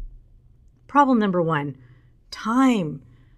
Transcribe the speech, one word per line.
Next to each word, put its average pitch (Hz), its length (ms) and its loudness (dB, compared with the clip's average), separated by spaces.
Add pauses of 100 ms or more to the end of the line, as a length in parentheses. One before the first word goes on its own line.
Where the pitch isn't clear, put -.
(880)
Problem 269 320 2
number 185 240 0
one, 147 340 -2 (540)
time. 220 720 0 (360)